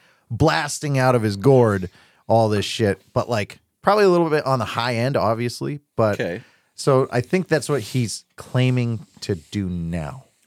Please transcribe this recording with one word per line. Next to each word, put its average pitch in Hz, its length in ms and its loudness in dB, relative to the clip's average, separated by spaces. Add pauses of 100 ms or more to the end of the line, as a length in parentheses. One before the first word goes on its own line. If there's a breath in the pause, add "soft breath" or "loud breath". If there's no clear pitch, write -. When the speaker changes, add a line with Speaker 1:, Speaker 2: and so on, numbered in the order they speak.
(320 soft breath)
Speaker 1:
blasting 147 680 0
out 127 180 4
of 117 60 2
his 104 160 0
gourd 107 520 4 (380 soft breath)
all 113 220 4
this 101 160 0
shit, - 360 -2 (120)
but, - 160 -2
like, 107 300 -4 (240)
probably 208 220 4
a 190 40 6
little 170 200 2
bit 147 160 0
on 131 140 0
the 104 60 -2
high 117 300 -4
end, 127 200 -2
obviously. 120 640 -2 (160)
But 104 240 0
Speaker 2:
Okay. 101 220 -6 (320 soft breath)
Speaker 1:
so 135 380 2
I 123 100 -2
think 185 260 -2
that's 147 220 -2
what 139 120 -2
he's 117 440 -4 (120)
claiming 123 680 -2 (160)
to 101 140 -4
do 92 340 -8
now. 85 540 -6 (240)